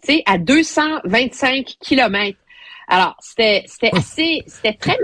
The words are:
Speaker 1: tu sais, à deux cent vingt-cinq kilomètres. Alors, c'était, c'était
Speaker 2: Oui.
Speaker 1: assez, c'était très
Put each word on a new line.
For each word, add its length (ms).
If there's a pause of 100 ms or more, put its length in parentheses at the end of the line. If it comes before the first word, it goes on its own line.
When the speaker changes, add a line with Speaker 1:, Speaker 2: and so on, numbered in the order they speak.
Speaker 1:
tu 100
sais, 100
à 100
deux 260
cent 420
vingt-cinq 760
kilomètres. 560 (520)
Alors, 320
c'était, 480
c'était 260
Speaker 2:
Oui. 60
Speaker 1:
assez, 460
c'était 280
très 280